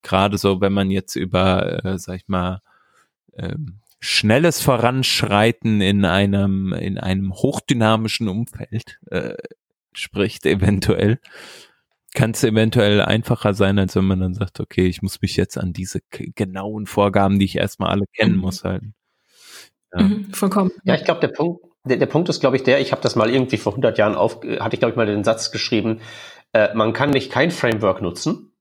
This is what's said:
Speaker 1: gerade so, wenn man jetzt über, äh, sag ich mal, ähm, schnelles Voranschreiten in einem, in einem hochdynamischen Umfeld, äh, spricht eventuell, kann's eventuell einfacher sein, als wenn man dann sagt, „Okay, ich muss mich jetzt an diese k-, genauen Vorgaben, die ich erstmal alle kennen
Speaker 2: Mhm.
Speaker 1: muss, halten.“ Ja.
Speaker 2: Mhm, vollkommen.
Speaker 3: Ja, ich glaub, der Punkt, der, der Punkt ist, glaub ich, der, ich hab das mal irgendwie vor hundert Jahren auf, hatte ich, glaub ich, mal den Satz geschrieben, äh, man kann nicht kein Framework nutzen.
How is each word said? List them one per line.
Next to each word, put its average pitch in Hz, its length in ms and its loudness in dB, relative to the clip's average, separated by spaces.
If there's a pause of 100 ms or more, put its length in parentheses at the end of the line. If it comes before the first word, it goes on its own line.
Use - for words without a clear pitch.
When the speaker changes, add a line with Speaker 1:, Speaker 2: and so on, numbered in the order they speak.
Speaker 1:
gerade 98 340 0
so, 98 240 0
wenn 98 140 2
man 95 160 0
jetzt 95 260 -4
über, 92 680 0
äh, 92 140 -4
sag 92 180 -10
ich - 120 -16
mal, 92 320 -2 (800)
ähm, 101 420 -10 (200)
schnelles 135 600 2
Voranschreiten 113 1200 2
in 98 240 4
einem, 98 720 2
in 87 240 -4
einem 95 340 -2
hochdynamischen 113 960 0
Umfeld, - 680 -6 (120)
äh, 60 240 -4 (600)
spricht - 500 -4
eventuell, 101 760 2 (920)
kann's 113 320 0
eventuell 110 560 4
einfacher 107 540 0
sein, 98 240 4
als 95 180 0
wenn 95 80 2
man 95 160 2
dann 92 140 -2
sagt, 98 260 -8
„Okay, - 260 0
ich 90 140 -2
muss - 220 -6
mich 95 140 -2
jetzt - 200 -2
an 92 160 -4
diese - 280 -8 (100)
k-, - 240 -14
genauen 101 520 -6
Vorgaben, 101 520 2
die 98 80 4
ich - 100 -6
erstmal 87 340 -2
alle 98 140 0 (100)
kennen 104 200 2
Speaker 2:
Mhm. 95 60 2
Speaker 1:
muss, 95 220 -6
halten.“ 98 320 -6 (1000)
Ja. 180 80 0
Speaker 2:
Mhm, 202 320 0
vollkommen. 190 360 0 (140)
Speaker 3:
Ja, 151 120 2
ich - 80 -6
glaub, 170 180 0
der - 60 2
Punkt, 170 360 -4 (200)
der, 131 120 0
der 131 100 2
Punkt 170 220 0
ist, - 120 -4
glaub 131 120 2
ich, 135 100 0
der, 139 180 4
ich 135 120 -2
hab - 80 -4
das - 160 -2
mal 113 140 2
irgendwie 127 260 0
vor - 180 -4
hundert 123 220 0
Jahren 104 200 2
auf, - 260 0 (180)
hatte 117 140 -4
ich, - 60 -8
glaub 117 100 2
ich, 117 60 -6
mal 113 100 2
den 104 180 -2
Satz 110 260 0
geschrieben, 110 520 -2 (500)
äh, 107 220 2
man 113 180 2
kann 139 160 0
nicht 139 240 -2
kein 156 180 2
Framework 110 520 0
nutzen. - 480 -6 (100)